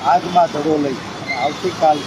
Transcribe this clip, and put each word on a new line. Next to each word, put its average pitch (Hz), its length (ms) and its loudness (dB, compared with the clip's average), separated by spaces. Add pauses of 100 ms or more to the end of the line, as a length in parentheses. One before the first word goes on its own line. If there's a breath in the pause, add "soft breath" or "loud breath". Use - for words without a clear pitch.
આજમાં 175 420 2
ધડો 156 360 0
લઈ 139 100 0
અને - 420 -8
આવતીકાલ 151 720 0